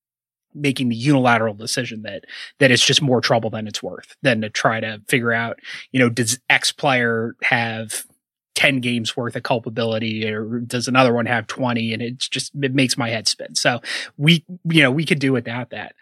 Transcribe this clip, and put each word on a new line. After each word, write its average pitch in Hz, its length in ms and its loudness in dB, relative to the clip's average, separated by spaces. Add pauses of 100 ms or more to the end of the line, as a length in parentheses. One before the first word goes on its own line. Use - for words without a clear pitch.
(540)
making 139 360 0
the 117 60 0
unilateral 120 600 4
decision 113 480 -6
that, 101 220 -10 (340)
that 135 100 6
it's 123 160 4
just 135 160 4
more 127 200 4
trouble 113 280 2
than 107 180 -6
it's 107 140 -10
worth - 400 -12
than 117 200 2
to 110 100 -4
try 113 280 0
to 110 280 -6
figure 120 260 2
out, 117 260 -2 (320)
you 131 80 0
know, 123 100 6
does 117 380 0
X - 240 2
player 117 680 0
have 113 640 -2 (500)
ten 139 260 2
games 120 380 -2
worth 120 180 -4
of 120 60 -8
culpability, 113 880 -2
or 110 300 -6
does 123 280 -4
another 127 240 6
one 117 140 0
have 113 220 -2
twenty? 117 440 -2
And 113 120 -4
it's 123 260 -6
just, - 220 -6 (100)
it 131 140 0
makes 135 240 2
my 117 100 -2
head 110 180 -4
spin. - 280 -4
So 127 260 0 (340)
we, 156 300 4 (240)
you 160 140 6
know, 127 80 4
we 151 140 0
could 160 120 2
do 135 160 2
without 120 380 -4
that. - 300 -12